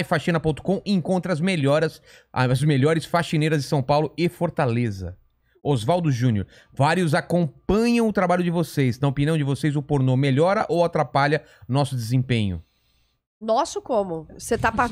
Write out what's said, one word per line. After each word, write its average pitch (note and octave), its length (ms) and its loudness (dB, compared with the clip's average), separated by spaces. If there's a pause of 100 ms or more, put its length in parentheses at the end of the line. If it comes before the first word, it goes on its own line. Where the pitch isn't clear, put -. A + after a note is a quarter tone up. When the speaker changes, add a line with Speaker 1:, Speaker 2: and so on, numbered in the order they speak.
Speaker 1:
ifaxina E3+ 380 0
ponto D#3 240 -2
com F#3+ 220 -2
e G3+ 80 -2
encontre F#3 400 0
as D3 80 -2
melhores, D#3+ 640 0 (300)
as B2+ 300 0
melhores D3+ 440 2
faxineiras D#3 560 0
de - 60 -10
São D3 140 0
Paulo D3 360 0
e E3+ 100 0
Fortaleza. A#2 880 -2 (460)
Oswaldo D3 500 0
Júnior, A2+ 340 0 (260)
vários D#3+ 420 2
acompanham F#3 920 0
o G#3+ 60 0
trabalho F3+ 320 2
de F3 60 0
vocês. D3 500 -2
Na C#3+ 80 2
opinião C#3+ 280 0
de D3+ 80 0
vocês, C#3 300 -2
o D3 80 -2
pornô C3 340 0
melhora D3 520 2
ou E3 160 2
atrapalha D3 580 0 (240)
nosso C3+ 300 -2
desempenho? A2+ 680 -2 (800)
Speaker 2:
Nosso B3 400 -2
como? F#3 460 -4 (120)
Você A#3 200 -2
tá A3+ 120 0
Speaker 1:
Deve - 20 -8
ser A3+ 40 -6 (160)